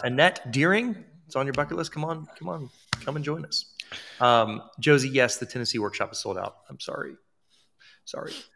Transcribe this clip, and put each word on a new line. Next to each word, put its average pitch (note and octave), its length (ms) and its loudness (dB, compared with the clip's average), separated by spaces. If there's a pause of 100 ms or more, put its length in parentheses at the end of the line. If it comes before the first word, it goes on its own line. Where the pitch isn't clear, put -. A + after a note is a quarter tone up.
Annette C3+ 480 2
Deering, F#3+ 540 2 (220)
it's - 80 -20
on C3+ 100 2
your C#3 80 -4
bucket D3 240 -2
list. E3 140 -6
Come D3+ 120 -6
on, D#3+ 240 -6 (120)
come E3 100 -8
on, D#3 220 -8 (340)
come C#3 100 -4
and D3 80 -4
join D3+ 220 -4
us. - 200 -4 (540)
Um, A2+ 440 4 (160)
Josie, C3+ 300 6
yes, B2+ 280 4
the B2 80 -6
Tennessee A#2+ 320 -4
workshop G#2 340 -2
is - 60 -10
sold F#2+ 220 -6
out. G2 160 -8 (160)
I'm - 80 -16
sorry. - 340 -8 (920)
Sorry. - 280 -10 (220)